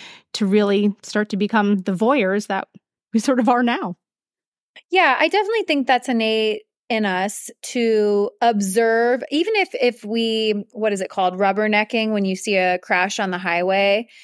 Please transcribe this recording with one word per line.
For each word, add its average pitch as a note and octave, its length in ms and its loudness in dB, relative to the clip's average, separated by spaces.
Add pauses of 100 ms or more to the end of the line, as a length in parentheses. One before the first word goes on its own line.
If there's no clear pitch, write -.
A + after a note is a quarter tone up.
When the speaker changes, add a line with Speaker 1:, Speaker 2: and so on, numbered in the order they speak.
(340)
Speaker 1:
to G#3 120 -2
really G3+ 480 2 (100)
start G#3 260 -2
to G3+ 80 -4
become G#3 420 2
the F#3+ 140 -2
voyeurs G#3 540 0
that F#3+ 200 -6 (460)
we A3+ 60 2
sort B3+ 200 0
of A3 80 2
are B3 160 4
now. A#3+ 320 -2 (920)
Speaker 2:
Yeah, E4 280 2
I D#4 100 2
definitely G#4 360 0
think C#4+ 240 -2
that's B3 220 0
innate A3 540 0 (240)
in A3 160 -2
us F#3+ 460 -4 (140)
to G#3 640 0 (120)
observe, A#3 920 2
even F4 240 0
if, F#4+ 180 0
if A#3 320 -2
we, A3 640 -2
what G#3+ 220 -2
is F#3+ 80 -4
it - 80 -6
called? F#3 260 -2
Rubbernecking, G#3+ 760 0
when G3+ 140 0
you F#3 100 0
see G3 220 -2
a F#3 200 2
crash F#3 420 -2
on F#3+ 120 -2
the F3+ 80 -6
highway. F#3+ 680 0 (160)